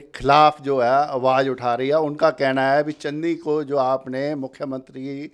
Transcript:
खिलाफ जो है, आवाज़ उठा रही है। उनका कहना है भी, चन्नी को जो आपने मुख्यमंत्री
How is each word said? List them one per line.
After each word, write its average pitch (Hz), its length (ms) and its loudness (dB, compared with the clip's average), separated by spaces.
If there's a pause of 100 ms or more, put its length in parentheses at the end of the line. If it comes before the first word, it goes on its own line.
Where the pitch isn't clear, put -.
(160)
खिलाफ 147 460 4
जो 135 180 0
है, 120 100 2
आवाज़ 135 600 2
उठा 123 260 -2
रही 131 140 -2
है। 156 100 2
उनका 151 320 0
कहना 135 400 0
है 147 120 4
भी, 151 100 -6
चन्नी 156 420 -4
को 151 280 -2
जो 139 140 -4
आपने 131 460 -2 (120)
मुख्यमंत्री 135 1000 -10